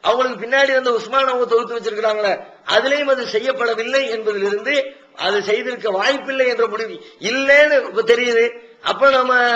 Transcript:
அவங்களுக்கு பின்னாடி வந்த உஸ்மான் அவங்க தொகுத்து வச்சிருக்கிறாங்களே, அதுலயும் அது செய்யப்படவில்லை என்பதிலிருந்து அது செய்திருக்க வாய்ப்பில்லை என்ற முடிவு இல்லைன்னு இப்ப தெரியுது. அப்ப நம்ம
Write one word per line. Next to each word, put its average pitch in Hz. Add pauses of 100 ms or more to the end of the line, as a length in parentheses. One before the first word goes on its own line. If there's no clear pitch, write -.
அவங்களுக்கு 233
பின்னாடி 269
வந்த 254
உஸ்மான் 233
அவங்க 247
தொகுத்து 233
வச்சிருக்கிறாங்களே, 214 (340)
அதுலயும் 269
அது 254
செய்யப்படவில்லை 240
என்பதிலிருந்து 214 (420)
அது 196
செய்திருக்க 226
வாய்ப்பில்லை 262
என்ற 226
முடிவு 208 (200)
இல்லைன்னு 269
இப்ப 214
தெரியுது. 233 (380)
அப்ப 262
நம்ம 254 (200)